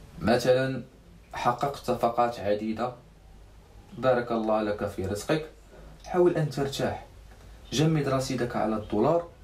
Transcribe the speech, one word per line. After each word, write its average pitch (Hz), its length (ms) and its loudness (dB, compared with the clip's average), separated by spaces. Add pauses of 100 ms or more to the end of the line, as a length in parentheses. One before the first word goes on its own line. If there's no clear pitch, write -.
(220)
مثلًا، 127 640 2 (500)
حققت 143 420 -2
صفقات 120 640 0
عديدة، 110 520 -2 (1080)
بارك 123 340 2
الله 110 300 2
لك 104 260 -2
في 92 180 -6
رزقك، 151 400 -2 (600)
حاول 175 300 4
أن 156 140 0
ترتاح، 139 560 -4 (640)
جمد 156 360 2
رصيدك 131 480 -2
على 107 200 0
الدولار، 135 520 0 (160)